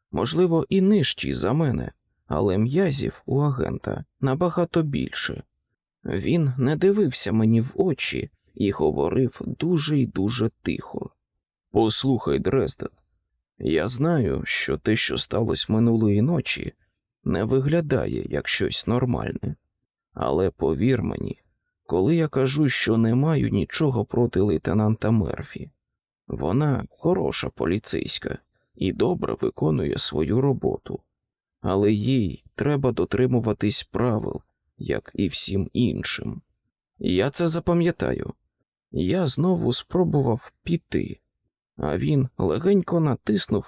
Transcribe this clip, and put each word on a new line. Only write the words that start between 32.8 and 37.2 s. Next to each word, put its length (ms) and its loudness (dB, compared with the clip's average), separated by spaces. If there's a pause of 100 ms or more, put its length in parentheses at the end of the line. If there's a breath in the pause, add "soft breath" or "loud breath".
дотримуватись 920 0
правил, 580 -2 (360)
як 360 -6
і 140 0
всім 460 -4
іншим. 680 -2 (580)
Я 300 2